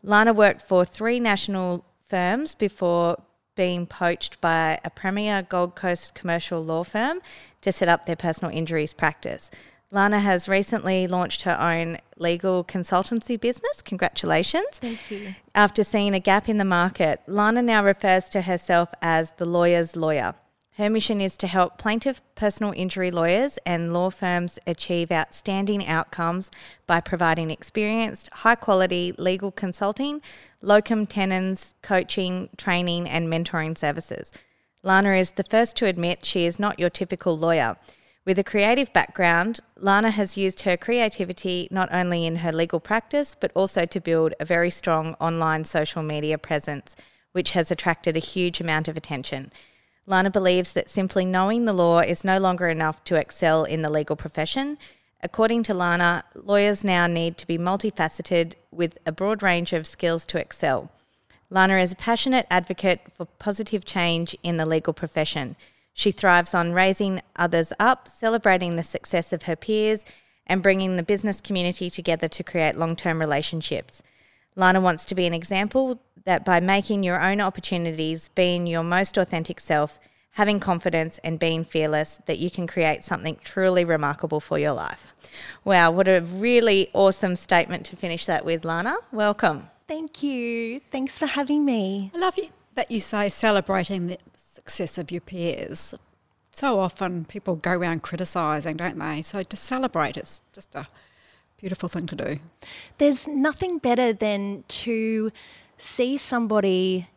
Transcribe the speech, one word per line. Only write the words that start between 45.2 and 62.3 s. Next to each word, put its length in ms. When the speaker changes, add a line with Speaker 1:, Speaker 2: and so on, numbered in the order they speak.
Speaker 1:
social 400
media 340
presence, 560
which 180
has 220
attracted 440
a 40
huge 400
amount 260
of 100
attention. 540
Lana 240
believes 420
that 160
simply 360
knowing 400
the 80
law 260
is 240
no 160
longer 300
enough 380
to 100
excel 480
in 180
the 80
legal 240
profession. 640
According 440
to 100
Lana, 480
lawyers 480
now 240
need 300
to 100
be 100
multifaceted 920
with 340
a 60
broad 320
range 300
of 120
skills 420
to 120
excel. 540
Lana 280
is 120
a 60
passionate 540